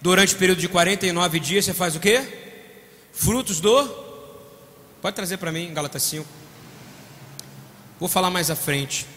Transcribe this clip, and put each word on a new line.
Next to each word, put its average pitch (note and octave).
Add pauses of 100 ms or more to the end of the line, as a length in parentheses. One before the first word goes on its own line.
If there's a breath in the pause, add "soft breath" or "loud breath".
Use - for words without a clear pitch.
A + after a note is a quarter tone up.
Durante F#3
o -
período F3+
de E3+
quarenta F#3
e F3+
nove E3+
dias, F3
você F#3+
faz E3+
o D#3+
quê? A#3+ (880 loud breath)
Frutos G3+
do? A3+ (1160)
Pode G3
trazer F#3+
pra E3+
mim, E3
Gálatas D3
cinco. D#3 (1700)
Vou F3+
falar F#3
mais F3
à D#3
frente. C#3 (100)